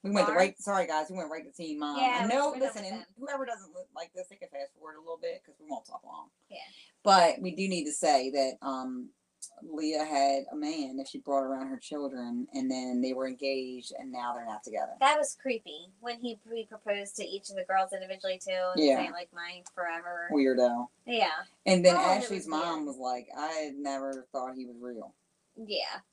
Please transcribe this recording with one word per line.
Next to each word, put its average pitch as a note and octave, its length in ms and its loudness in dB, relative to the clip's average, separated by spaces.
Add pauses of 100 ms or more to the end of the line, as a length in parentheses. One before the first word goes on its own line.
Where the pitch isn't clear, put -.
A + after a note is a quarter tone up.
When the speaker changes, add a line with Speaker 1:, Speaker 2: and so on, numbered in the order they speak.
Speaker 1:
We G3 80 -2
went F#3+ 160 6
to - 40 2
Speaker 2:
Barb? E3+ 60 4
Speaker 1:
right, F#3+ 240 4
sorry F#3+ 240 0
guys, D#3 240 0
we F#3 60 -8
went D#3 140 -6
right D#3 140 -8
to C#3+ 60 -18
Teen D#3 300 -8
Mom. D3 180 -2
Speaker 2:
Yeah, - 240 2
Speaker 1:
And G#3+ 80 2
Speaker 2:
we B3+ 60 4
Speaker 1:
no, C#4+ 140 2
Speaker 2:
went B3+ 120 -2
Speaker 1:
listen, A3+ 220 -2
Speaker 2:
with F#3+ 80 -8
Speaker 1:
and A3 80 -8
Speaker 2:
them. - 60 -18 (120)
Speaker 1:
whoever C4+ 260 -6
doesn't G#3+ 300 -10
look - 220 -14
like E3 180 -12
this, F#3 140 -12
they G3 80 -20
can - 120 -16
fast C#3 300 -10
forward D#3 180 -16
a D#3 40 -20
little E3 200 -10
bit E3+ 240 -8
'cause D3 160 -20
we D3+ 80 -20
won't C3 160 -10
talk - 200 -16
long. - 260 -14 (180)
Speaker 2:
Yeah. G3 100 -16 (440)
Speaker 1:
But F3+ 400 10
we F#3 80 -2
do G3 180 0
need F3 180 0
to D3 60 -4
say C3+ 380 4
that, C3+ 320 2
um, C3 480 -6 (520)
Leah D#3 420 -2
had C#3 480 4
a D3 40 -8
man D3 420 -4
that C3+ 100 -8
she C3+ 100 -10
brought C#3 240 2
around C3+ 240 -2
her C3+ 120 -6
children, B2 760 -6
and C3 160 -2
then B2+ 300 -2
they B2+ 120 0
were C3 140 -2
engaged, C3 720 -4
and C3 140 -12
now A#2+ 220 -4
they're A#2 120 -8
not G#2+ 160 -8
together. - 380 -4
Speaker 2:
That D4+ 180 6
was - 160 -2
creepy F#3 560 -6 (100)
when A#3 200 -8
he, A#3 180 -6 (140)
he A3+ 140 -6
proposed G3+ 500 -6
to G3+ 100 -6
each G3 240 -10
of G3 60 -10
the F#3 80 -4
girls F#3+ 280 2
individually F#3+ 460 -6
too, F#3+ 140 -6
and F3+ 280 0
Speaker 1:
Yeah. C3+ 180 6
Speaker 2:
saying, - 140 -2
like, - 200 -12
"Mine F3 320 -10 (100)
forever." E3+ 560 -6
Speaker 1:
Weirdo. B2 600 4 (160)
Speaker 2:
Yeah. F3+ 380 0 (220)
Speaker 1:
And F#3 180 6
then F3 120 10
Speaker 2:
Oh, F#3 40 6
it F#3 40 4 (200)
Speaker 1:
Ashley's F3+ 220 -4
Speaker 2:
was D#3+ 60 -4
weird. D#3 140 0
Speaker 1:
mom D#3 200 -4
was C3 120 -8
like, B2+ 360 -4
"I D#3 420 -4
never C#3 540 -4
thought C3 240 -6
he C3 120 -10
was A#2+ 100 -16
real." A#2+ 360 -12 (440)
Speaker 2:
Yeah. G#3 440 -6 (120)